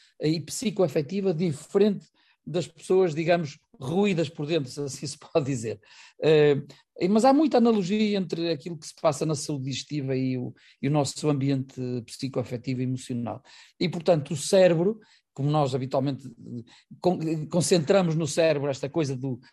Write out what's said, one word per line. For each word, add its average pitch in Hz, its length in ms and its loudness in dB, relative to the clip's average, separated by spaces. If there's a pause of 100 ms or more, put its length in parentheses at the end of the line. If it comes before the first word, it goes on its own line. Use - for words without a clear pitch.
(200)
eh, 151 100 0
e 165 100 -2
psicoafetiva 185 920 -2
diferente 185 720 0 (380)
das 160 220 -4
pessoas, 185 480 2
digamos, 165 440 0 (220)
ruídas 165 480 0
por 151 180 -8
dentro, 147 240 -2
se 147 100 -10
assim 143 260 -8
se 139 100 -10
pode - 300 -2
dizer. 117 340 -6 (400)
Eh, 147 400 6 (480)
mas 214 160 4
há 269 80 8
muita 294 260 4
analogia 214 600 2
entre 165 320 -4
aquilo 165 260 -6
que - 100 -16
se - 140 -18
passa 160 240 0
na 156 100 0
saúde 139 300 -6
digestiva 135 520 -4
e 131 200 -2
o, 123 160 -6 (280)
e 135 80 -2
o - 20 2
nosso 151 380 0
ambiente 135 520 -2 (240)
psicoafetivo 127 760 -6
e 131 40 -4
emocional. 123 580 -6 (360)
E, 175 100 0
portanto, 165 440 0
o 156 40 -4
cérebro, 185 640 4 (320)
como 139 180 -2
nós 143 240 2
habitualmente, 131 520 -2
eh, - 360 -14 (380)
con-, 160 460 -2
concentramos 175 680 2
no 160 120 0
cérebro 147 440 2
esta 135 180 -6
coisa 139 280 -2
do, 123 240 -6 (120)